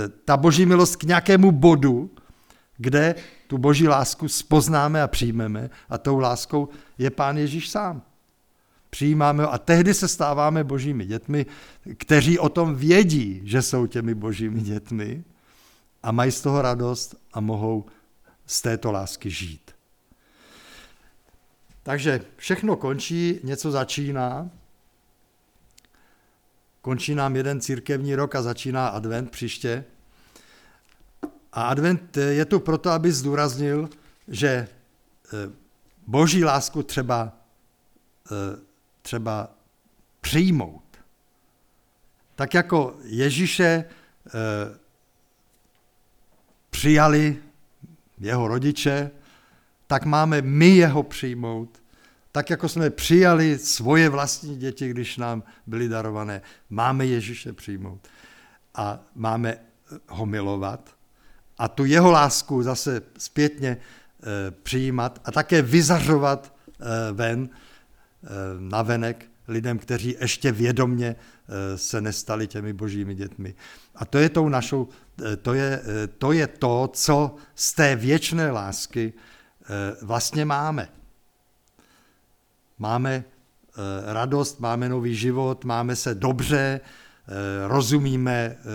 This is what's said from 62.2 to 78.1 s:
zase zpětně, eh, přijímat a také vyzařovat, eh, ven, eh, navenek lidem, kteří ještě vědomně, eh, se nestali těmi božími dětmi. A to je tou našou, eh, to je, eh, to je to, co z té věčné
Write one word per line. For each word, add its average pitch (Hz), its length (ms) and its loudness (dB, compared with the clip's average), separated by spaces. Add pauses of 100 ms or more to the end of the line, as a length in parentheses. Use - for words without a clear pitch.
zase 123 400 -4 (160)
zpětně, 147 580 -2
eh, - 720 -10
přijímat 127 760 -4
a - 80 -8
také 156 300 4
vyzařovat, 143 920 2
eh, 113 580 -8
ven, 117 380 -2
eh, - 800 -20 (300)
navenek 113 680 -4 (220)
lidem, 117 300 -4
kteří 120 420 -4
ještě 127 320 -2
vědomně, 120 640 0
eh, 98 640 -10
se - 220 -6
nestali 107 460 -6
těmi 104 260 -10
božími 98 420 -8
dětmi. 95 400 -12 (400)
A - 100 -12
to 139 140 -2
je 151 100 4
tou 156 200 0
našou, 127 400 -2
eh, - 480 -10
to 120 180 -4
je, 135 280 -2
eh, 107 240 -6
to 131 260 -2
je 160 140 2
to, 127 460 -2
co 143 420 0 (200)
z - 180 -4
té 139 240 4
věčné 156 540 0